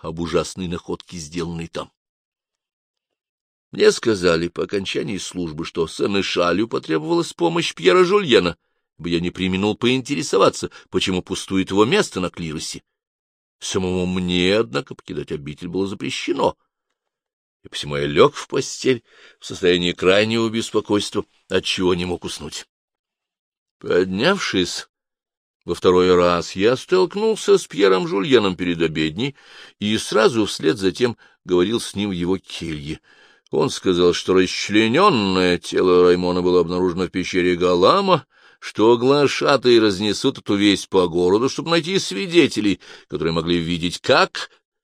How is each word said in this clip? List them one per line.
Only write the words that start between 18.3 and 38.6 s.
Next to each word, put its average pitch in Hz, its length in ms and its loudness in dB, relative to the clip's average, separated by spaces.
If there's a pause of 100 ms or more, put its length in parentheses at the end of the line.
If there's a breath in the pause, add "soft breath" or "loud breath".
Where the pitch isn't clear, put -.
в - 120 -12
постель 131 560 -4 (360 soft breath)
в - 60 -18
состоянии 87 480 0
крайнего 110 560 2
беспокойства, 104 760 -2 (240)
отчего 92 460 0
не 87 100 -2
мог 87 180 -6
уснуть. - 440 -12 (1120)
Поднявшись 95 1080 -2 (800)
во 85 100 -6
второй 90 400 4
раз, 87 400 2
я 107 220 2
столкнулся 196 800 0
с - 100 -12
Пьером 185 400 0
Жульеном 131 480 2
перед 85 260 -4
обедней 80 540 -2 (440 loud breath)
и 104 180 -2
сразу 139 480 2
вслед - 320 -2
за 95 140 0
тем 120 260 -2 (260 soft breath)
говорил 92 360 0
с - 160 -10
ним 104 140 -4
в 95 40 -4
его 87 240 -2
келье. 78 640 -10 (480 soft breath)
Он 143 200 0
сказал, 87 440 2
что - 200 -2
расчленённое 101 1200 2
тело 90 460 4
Раймона 90 380 4
было 90 200 4
обнаружено 90 440 -2
в 85 60 -6
пещере 90 440 0
Галама, 117 720 2 (320 soft breath)
что 113 380 2